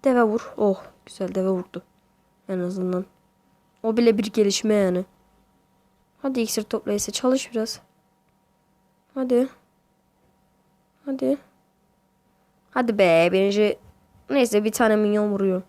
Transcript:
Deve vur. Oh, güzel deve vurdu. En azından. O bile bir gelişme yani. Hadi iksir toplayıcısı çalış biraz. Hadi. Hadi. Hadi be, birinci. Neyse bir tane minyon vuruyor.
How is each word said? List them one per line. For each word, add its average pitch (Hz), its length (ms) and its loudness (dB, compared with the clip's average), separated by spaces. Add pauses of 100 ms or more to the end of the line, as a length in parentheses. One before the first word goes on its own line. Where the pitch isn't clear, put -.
Deve 247 180 4
vur. 220 340 0
Oh, 196 260 0 (240)
güzel 190 280 -10
deve 190 140 0
vurdu. 180 340 -4 (640)
En 190 100 -4
azından. 185 460 -4 (800)
O 226 140 -2
bile 233 220 4
bir 208 140 -4
gelişme 208 420 0
yani. 185 300 0 (1160)
Hadi 262 180 -2
iksir 220 220 -2
toplayıcısı 208 500 -4
çalış 262 400 -2
biraz. 220 280 -6 (1300)
Hadi. 254 340 0 (1600)
Hadi. 269 340 -2 (1300)
Hadi 226 280 -2
be, 170 340 6
birinci. 202 460 2 (520)
Neyse 226 340 2
bir 214 80 -2
tane 220 240 2
minyon 208 360 0
vuruyor. 190 360 -2